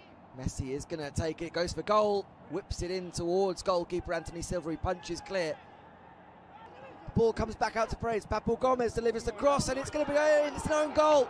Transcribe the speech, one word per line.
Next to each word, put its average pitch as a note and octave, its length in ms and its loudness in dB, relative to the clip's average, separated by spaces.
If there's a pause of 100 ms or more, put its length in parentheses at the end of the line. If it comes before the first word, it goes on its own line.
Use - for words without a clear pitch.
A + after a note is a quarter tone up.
(400)
Messi C3 320 -4
is D3 140 -4
gonna D3+ 260 -8
take D#3+ 320 -4
it, E3 100 -8
goes F3 200 -2
for D#3+ 100 -6
goal, G#3 420 2 (240)
whips - 320 -8
it E3+ 80 -4
in F3+ 220 -6
towards F3 500 0
goalkeeper F3 500 -2
Anthony E3 300 -6
Silva, E3 300 -4
he D#3 60 -4
punches F3 440 -4
clear. F3 340 -4 (1500)
The - 140 0
ball A3+ 140 4
comes A3 220 -4
back A3 200 -4
out A3 140 0
to - 80 -6
Paredes, A3+ 280 -2
Papu G#3+ 320 -2
Gomez B3 360 2
delivers A3+ 320 -2
the A#3 80 -4
cross, C#4 340 2
and C4 100 -2
it's C4+ 120 -6
gonna D4+ 160 0
be, D4 80 -4
it's D4 520 4
an D4 60 0
own D4+ 220 2
goal. D4+ 360 6